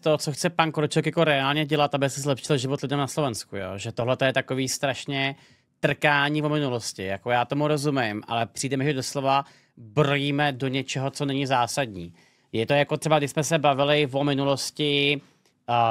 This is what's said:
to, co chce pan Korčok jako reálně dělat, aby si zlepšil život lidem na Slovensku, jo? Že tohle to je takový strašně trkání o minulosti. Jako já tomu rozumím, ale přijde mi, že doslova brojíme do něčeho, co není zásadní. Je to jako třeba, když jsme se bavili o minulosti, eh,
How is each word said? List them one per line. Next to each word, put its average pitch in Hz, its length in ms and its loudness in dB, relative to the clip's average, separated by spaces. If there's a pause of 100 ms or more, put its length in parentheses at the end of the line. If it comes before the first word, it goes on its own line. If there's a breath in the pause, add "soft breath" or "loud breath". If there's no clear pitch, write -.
to, 151 180 2
co - 100 -6
chce 156 220 -2
pan 165 180 2
Korčok 151 380 -2
jako 160 180 2
reálně 143 400 2
dělat, 147 300 2
aby 139 160 0
si 139 100 -8
zlepšil 143 380 0
život 131 240 -4
lidem 143 160 -2
na 143 80 0
Slovensku, 127 500 -4
jo? 95 200 -6
Že 110 160 -8
tohle 123 240 0
to 135 80 0
je 131 80 4
takový 131 360 -2
strašně 135 680 -2 (460 soft breath)
trkání 147 640 2
o 151 60 0
minulosti. 135 560 -2
Jako 98 260 -4
já 120 140 4
tomu 147 240 0
rozumím, 135 600 0
ale 117 180 -2
přijde 135 300 -6
mi, 135 80 -2
že 151 80 0
doslova 135 520 0 (320 soft breath)
brojíme 143 760 0
do 131 160 -4
něčeho, 135 420 -4
co 147 140 -6
není 139 220 -2
zásadní. 117 680 -2 (400 soft breath)
Je 113 140 0
to 143 80 0
jako 143 220 2
třeba, 156 220 2
když 143 120 0
jsme 156 140 -2
se 165 140 0
bavili 143 540 4
o 139 120 0
minulosti, 143 920 0
eh, - 560 -12 (180)